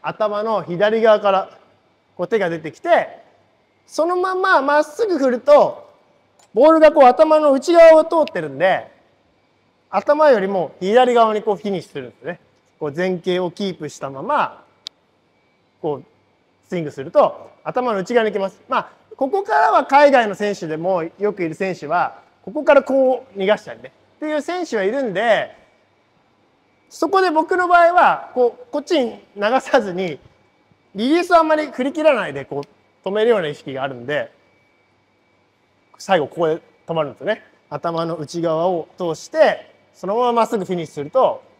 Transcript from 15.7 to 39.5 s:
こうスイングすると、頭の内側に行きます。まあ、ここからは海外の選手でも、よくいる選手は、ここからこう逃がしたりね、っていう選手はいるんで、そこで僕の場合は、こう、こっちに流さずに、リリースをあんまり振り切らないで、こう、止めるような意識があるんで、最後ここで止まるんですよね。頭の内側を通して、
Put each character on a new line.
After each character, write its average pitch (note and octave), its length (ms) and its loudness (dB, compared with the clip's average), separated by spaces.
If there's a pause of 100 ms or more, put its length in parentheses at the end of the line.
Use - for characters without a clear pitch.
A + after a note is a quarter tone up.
こ D3 140 -6
う C3 80 -18 (640)
ス F3+ 100 -8
イ E3+ 40 -4
ン - 20 -6
グ C#3+ 80 -8
す C3+ 120 -14
る D#3 60 -12
と、 - 420 0 (120)
頭 B3 300 -4
の G3 60 -4
内 F#3+ 140 -6
側 A3+ 140 2
に G#3 60 -4
行 G#3 60 -4
き - 20 -2
ま F#3+ 80 -4
す。 - 180 -18
ま B3+ 100 -4
あ、 - 120 -6 (260)
こ - 140 -4
こ G4 140 -2
か A4+ 100 -4
ら F4 180 2
は D#4 140 2
海 C#4+ 260 6
外 A#3+ 160 2
の F#3+ 80 -6
選 G3+ 200 -4
手 F3+ 120 -12
で D#3 100 -6
も、 F3 260 -2 (140)
よ G3+ 160 -2
く G3 100 -8
い D#3+ 60 -4
る D#3 60 -10
選 F#3+ 200 -6
手 D#3 120 -14
は、 D#3 340 -4 (220)
こ F#3 80 -16
こ C#4+ 120 -8
か C#4+ 120 4
ら C4+ 80 4
こ C4 420 0 (100)
う - 40 -12
逃 F#3+ 60 -4
が G3+ 120 2
し - 80 -16
た B2+ 80 -16
り A#2 80 -20
ね、 C3 100 -20 (260)
っ - 20 -20
て D4+ 80 -10
い D4+ 80 -4
う D4 60 -2
選 F4 240 -8
手 A3+ 120 -6
は G3 60 -2
い G3 80 -2
る C#4 120 -4
ん G#3+ 100 -6
で、 F#3+ 420 -2 (1300)
そ - 200 -4
こ G4 100 0
で F#4 120 2
僕 D#4+ 260 0
の F4+ 100 0
場 F4 120 4
合 E4+ 140 4
は、 G#3 400 2
こ A#3+ 280 0
う、 - 100 -20
こ C#4+ 80 -4
っ - 40 -8
ち D4+ 200 0
に G#3+ 160 -8 (160)
流 G#3+ 240 0
さ B3+ 220 0
ず G3 120 -8
に、 F3 260 -6 (760)
リ A3+ 140 -4
リ E4 100 2
ー E4+ 40 -2
ス F4 80 -4
を E4+ 60 4
あ D#4+ 40 6
ん D#4+ 60 0
ま D#4 100 2
り D4+ 100 -6
振 B3+ 160 -8
り C4+ 100 -4
切 D4+ 100 -6
ら D#4 100 4
な G3 140 -4
い C#3+ 60 -10
で、 C3+ 120 -10
こ C#3+ 160 -8
う、 - 460 -18
止 F#3+ 40 -6
め G#3+ 140 0
る A#3+ 60 2
よ G#3+ 60 2
う F#3 40 -2
な D3+ 80 -6
意 C#3+ 60 -10
識 - 180 -14
が C3 100 -8
あ C#3 40 -6
る C3+ 80 -10
ん A#2+ 100 -16
で、 C3+ 260 -6 (1700)
最 F#3+ 220 0
後 C3+ 80 -2
こ - 80 -18
こ E3 120 -2
で D#3+ 140 -2 (240)
止 E3+ 80 -8
ま D#3+ 100 -2
る C#3 60 -6
ん - 40 -14
で - 40 -20
す - 40 -20
よ C#3+ 60 -8
ね。 A3 160 -6 (260)
頭 E3 360 -6
の E3 100 -6
内 D#3+ 260 -10
側 E3 260 -2
を E3+ 200 -4 (100)
通 E3 180 -6
し - 140 -20
て、 C#4 440 0 (200)